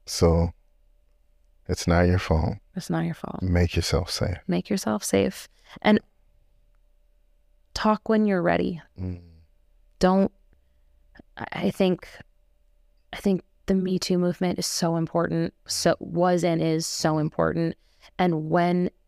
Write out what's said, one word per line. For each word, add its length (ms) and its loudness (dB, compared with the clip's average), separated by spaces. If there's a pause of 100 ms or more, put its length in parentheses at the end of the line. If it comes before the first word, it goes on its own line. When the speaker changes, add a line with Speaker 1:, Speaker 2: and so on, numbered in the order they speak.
Speaker 1:
So 480 2 (1120)
it's 180 -6
not 180 4
your 160 4
fault. 360 0 (220)
Speaker 2:
It's 120 -10
not 140 -2
your 120 -4
fault. 260 -12
Speaker 1:
Make 340 2
yourself 340 0
safe. 280 -4 (100)
Speaker 2:
Make 220 -2
yourself 340 -2
safe. 460 0 (320)
And 180 4 (1700)
talk 360 -2
when 160 2
you're 160 0
ready. 400 0 (180)
Speaker 1:
Mm. 200 -6 (800)
Speaker 2:
Don't, 320 2 (1040)
I, 160 -10
I 160 -2
think, 380 0 (1040)
I 40 -12
think 260 0 (240)
the 80 2
Me 240 0
Too 180 0
movement 400 0
is 80 -6
so 300 -2
important, 580 -2 (140)
so 320 0
was 440 0
and 160 0
is 280 -2
so 320 -2
important. 560 0 (420)
And 320 0
when 400 2 (180)